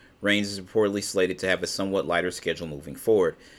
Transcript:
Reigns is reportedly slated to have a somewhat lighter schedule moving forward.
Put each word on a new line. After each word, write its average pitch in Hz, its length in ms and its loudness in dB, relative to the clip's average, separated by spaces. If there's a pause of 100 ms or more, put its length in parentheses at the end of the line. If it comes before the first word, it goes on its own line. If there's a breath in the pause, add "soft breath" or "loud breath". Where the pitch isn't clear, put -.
(220 loud breath)
Reigns 101 280 2
is 101 120 -8
reportedly 101 400 2
slated 92 380 0
to 92 60 -2
have 90 160 0
a 85 40 -4
somewhat 95 400 -2
lighter 87 240 0
schedule 85 360 -6
moving 73 300 -12
forward. 95 400 4 (220 loud breath)